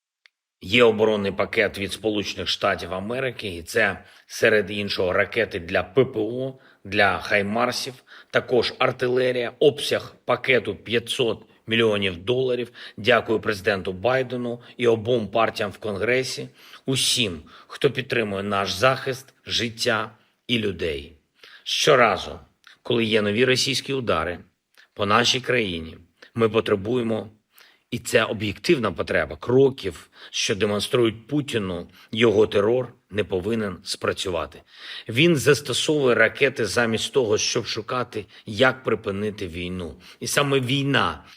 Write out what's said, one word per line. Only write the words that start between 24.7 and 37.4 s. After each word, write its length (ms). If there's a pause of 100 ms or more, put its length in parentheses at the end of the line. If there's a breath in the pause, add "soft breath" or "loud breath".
по 120
нашій 340
країні, 580 (380 loud breath)
ми 140
потребуємо, 800 (600 soft breath)
і 80
це 240
об'єктивна 680
потреба, 440
кроків, 720 (200 loud breath)
що 260
демонструють 720
Путіну, 640 (220 loud breath)
його 360
терор 460 (160)
не 140
повинен 600
спрацювати. 800 (480 loud breath)
Він 260
застосовує 800
ракети 500
замість 480
того, 240
щоб 280